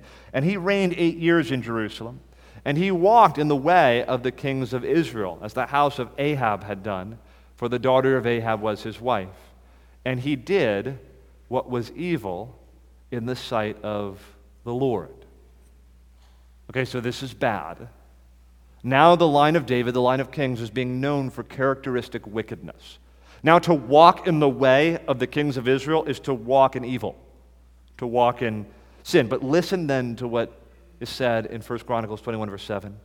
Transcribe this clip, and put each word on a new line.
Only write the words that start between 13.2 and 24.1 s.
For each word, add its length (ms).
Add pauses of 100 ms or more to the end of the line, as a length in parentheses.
the 100
sight 480
of 360 (440)
the 100
Lord." 380 (1600)
Okay, 160
so 160
this 200
is 120
bad. 560 (920)
Now 360
the 100
line 300
of 80
David, 280
the 80
line 200
of 100
kings, 300
is 80
being 320
known 280
for 140
characteristic 840
wickedness. 720 (480)
Now 140
to 140
walk 520